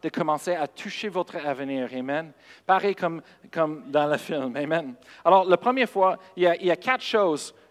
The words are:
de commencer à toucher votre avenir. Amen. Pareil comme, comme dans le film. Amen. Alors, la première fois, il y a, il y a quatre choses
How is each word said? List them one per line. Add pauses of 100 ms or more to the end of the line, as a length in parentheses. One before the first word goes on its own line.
de
commencer
à
toucher
votre
avenir.
Amen. (340)
Pareil
comme, (300)
comme
dans
le
film.
Amen. (280)
Alors,
la
première
fois, (180)
il
y
a,
il
y
a
quatre
choses (180)